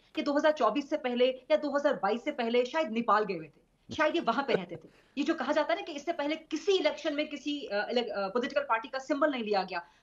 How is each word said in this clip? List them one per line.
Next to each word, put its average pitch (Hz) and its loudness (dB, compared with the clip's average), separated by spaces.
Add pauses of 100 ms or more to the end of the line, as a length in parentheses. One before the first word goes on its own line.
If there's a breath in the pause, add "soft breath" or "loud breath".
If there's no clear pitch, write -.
(160 soft breath)
कि 311 -2
दो 277 0
हज़ार 294 4
चौबीस 277 2
से 302 0
पहले 247 2 (240 loud breath)
या 302 6
दो 294 -2
हज़ार 285 2
बाईस 214 -2
से 294 -4
पहले 240 2
शायद 302 -2
नेपाल 220 2
गए 190 -4
हुए 160 -10
थे, - -20
शायद 311 2
ये 339 0
वहां 233 0
पे 233 0
रहते 185 -2
थे। - -20 (120)
ये 285 0
जो 330 2
कहा 277 -2
जाता 302 2
है 339 0
ना - -10
कि 339 -8
इससे 294 -4
पहले 294 -2
किसी 320 -2
इलेक्शन 302 2
में 302 -2
किसी, 294 -6
अ, 202 -2
इले-, 233 0
अ, 202 -4
पॉलिटिकल 254 -2
पार्टी 226 0
का 269 -6
सिंबल 294 2
नहीं 247 -2
लिया 202 2
गया, 185 -6 (240 soft breath)